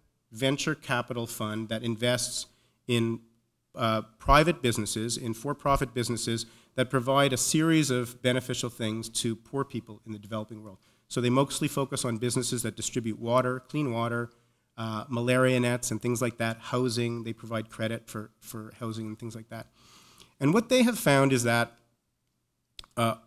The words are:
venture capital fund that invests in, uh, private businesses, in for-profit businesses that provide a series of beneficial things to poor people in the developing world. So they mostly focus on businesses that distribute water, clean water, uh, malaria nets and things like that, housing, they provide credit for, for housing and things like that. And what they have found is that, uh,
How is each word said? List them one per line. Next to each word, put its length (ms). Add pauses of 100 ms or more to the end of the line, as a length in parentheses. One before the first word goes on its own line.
(300)
venture 440
capital 520
fund 440
that 120
invests 640 (400)
in, 340 (540)
uh, 280 (160)
private 420
businesses, 560
in 160
for-profit 600
businesses 500 (300)
that 160
provide 420
a 60
series 520
of 300
beneficial 480
things 400
to 260
poor 300
people 400
in 80
the 60
developing 440
world. 160 (320)
So 120
they 80
mostly 380
focus 360
on 140
businesses 460
that 120
distribute 420
water, 420
clean 320
water, 380 (460)
uh, 320
malaria 500
nets 320
and 120
things 180
like 160
that, 240
housing, 640
they 80
provide 380
credit 360
for, 240 (100)
for 380
housing 280
and 120
things 160
like 140
that. 200 (680)
And 140
what 160
they 140
have 160
found 340
is 120
that, 280 (1300)
uh, 160 (120)